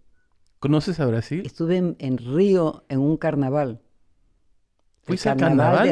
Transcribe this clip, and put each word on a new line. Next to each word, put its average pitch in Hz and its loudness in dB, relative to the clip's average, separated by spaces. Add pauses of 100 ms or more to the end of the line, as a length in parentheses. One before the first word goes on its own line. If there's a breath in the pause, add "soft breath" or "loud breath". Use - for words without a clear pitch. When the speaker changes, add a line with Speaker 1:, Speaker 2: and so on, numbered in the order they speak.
(600)
Speaker 1:
¿Conoces 151 0
a 139 0
Brasil? 120 -4
Speaker 2:
Estuve 165 -4
en, 180 -2
en 127 -4
Río 165 0
en 135 -2
un 151 0
carnaval. 143 -2 (1200)
Speaker 1:
¿Fuiste 185 -4
al 135 0
Speaker 2:
El 131 0
carnaval 156 4
de - 2